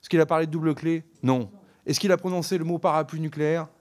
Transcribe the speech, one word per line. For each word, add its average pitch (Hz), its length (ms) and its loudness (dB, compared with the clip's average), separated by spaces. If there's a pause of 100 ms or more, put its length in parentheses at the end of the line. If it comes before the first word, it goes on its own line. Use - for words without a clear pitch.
Est-ce - 80 -20
qu'il 165 120 4
a 156 60 6
parlé 165 200 0
de 156 40 -6
double 156 240 0
clé ? 160 300 -4 (180)
Non. 123 280 2 (360)
Est-ce - 140 0
qu'il 196 120 4
a 175 40 6
prononcé 185 420 -2
le 160 60 -2
mot 170 140 -2
parapluie 156 420 0
nucléaire ? 156 480 -2 (120)